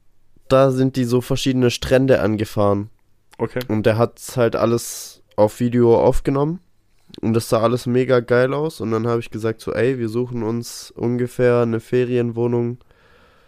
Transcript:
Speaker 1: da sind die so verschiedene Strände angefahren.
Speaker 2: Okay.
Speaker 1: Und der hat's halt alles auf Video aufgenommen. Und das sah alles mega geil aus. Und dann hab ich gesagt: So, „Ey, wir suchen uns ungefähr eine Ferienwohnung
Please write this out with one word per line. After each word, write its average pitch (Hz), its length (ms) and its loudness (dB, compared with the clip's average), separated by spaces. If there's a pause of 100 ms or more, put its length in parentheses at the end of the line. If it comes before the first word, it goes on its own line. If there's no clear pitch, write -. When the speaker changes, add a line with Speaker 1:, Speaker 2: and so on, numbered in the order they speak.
(480)
Speaker 1:
da 135 220 4
sind 131 260 0
die 127 80 0
so 120 160 2
verschiedene 127 500 0
Strände 131 500 2
angefahren. 101 680 0 (480)
Speaker 2:
Okay. 123 300 -4
Speaker 1:
Und 107 180 0
der 110 120 2
hat's - 380 -4
halt 117 200 2
alles - 640 -4 (140)
auf 107 240 2
Video 120 400 4
aufgenommen. 143 600 0 (600)
Und 110 140 0
das 113 140 -2
sah 113 140 2
alles 120 240 0
mega 123 340 2
geil 123 340 0
aus. 156 260 -6
Und 110 120 -4
dann 113 160 -2
hab 117 100 0
ich 117 120 -8
gesagt: 110 300 -6
So, - 120 -8
„Ey, 127 260 0
wir 113 100 -4
suchen 120 340 -4
uns 117 500 -8
ungefähr 120 720 0
eine 113 180 -2
Ferienwohnung 120 1000 -2 (680)